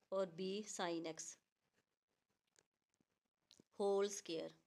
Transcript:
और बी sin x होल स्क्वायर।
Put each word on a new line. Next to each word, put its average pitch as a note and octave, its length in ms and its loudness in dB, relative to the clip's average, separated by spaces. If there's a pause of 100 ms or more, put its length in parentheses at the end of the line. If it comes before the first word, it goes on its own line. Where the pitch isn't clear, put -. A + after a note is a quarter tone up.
(120)
और F#3+ 140 2 (160)
बी F#3+ 100 0 (180)
sin E3+ 440 0
x - 160 -10 (2500)
होल G3+ 300 6
स्क्वायर। E3 440 -4 (140)